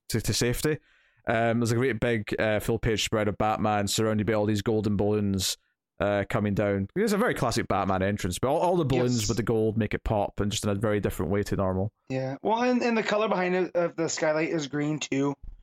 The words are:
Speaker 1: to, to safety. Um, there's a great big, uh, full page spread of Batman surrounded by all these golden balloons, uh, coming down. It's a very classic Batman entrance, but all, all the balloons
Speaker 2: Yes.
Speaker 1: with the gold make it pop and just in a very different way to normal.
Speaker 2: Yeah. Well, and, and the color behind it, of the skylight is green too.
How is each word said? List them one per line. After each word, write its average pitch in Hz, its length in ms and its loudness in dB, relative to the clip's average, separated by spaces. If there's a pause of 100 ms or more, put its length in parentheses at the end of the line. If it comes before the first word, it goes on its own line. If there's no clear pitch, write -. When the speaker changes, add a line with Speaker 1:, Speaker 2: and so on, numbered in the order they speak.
Speaker 1:
to, 113 120 0
to - 120 -2
safety. 131 440 0 (500)
Um, 117 320 2
there's 117 120 2
a 120 40 2
great 120 240 0
big, 117 400 0
uh, 107 200 2
full 113 200 -2
page 107 260 0
spread 107 220 0
of 101 100 -2
Batman 107 500 0
surrounded 110 400 0
by 113 60 2
all 104 120 2
these 104 180 2
golden 107 340 2
balloons, 101 600 0 (420)
uh, 101 300 0
coming 104 240 0
down. 101 420 0
It's 202 180 0
a 202 40 2
very 202 160 2
classic 113 340 0
Batman 95 340 0
entrance, 98 380 -2
but 123 80 -2
all, 143 120 2
all 180 180 2
the 165 80 2
balloons 123 340 2
Speaker 2:
Yes. 101 80 -2
Speaker 1:
with 107 100 0
the 117 60 0
gold 110 340 0
make 107 160 -2
it - 100 -4
pop - 360 -2
and 104 120 0
just - 120 -6
in 107 60 -2
a 101 60 0
very 104 260 0
different 92 300 -2
way 101 120 0
to 101 120 -4
normal. 95 360 -2 (160)
Speaker 2:
Yeah. 131 340 -6
Well, 220 220 0
and, 247 180 2
and 233 160 2
the 214 60 0
color 208 240 0
behind 180 280 0
it, 180 200 -2
of 170 200 0
the 165 140 -2
skylight 156 400 0
is 151 180 -2
green 147 320 -2
too. 139 360 0 (280)